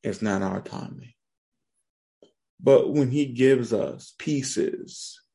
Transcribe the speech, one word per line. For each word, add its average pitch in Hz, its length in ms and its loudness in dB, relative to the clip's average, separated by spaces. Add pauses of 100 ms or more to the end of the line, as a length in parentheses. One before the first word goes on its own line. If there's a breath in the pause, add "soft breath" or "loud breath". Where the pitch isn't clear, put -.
is 101 180 -6
not 101 220 -2
our 95 180 -4
timing. 92 540 -14 (1500)
But - 320 6
when 139 180 2
he 147 140 0
gives 123 480 2
us - 460 -6
pieces - 1000 -6 (160)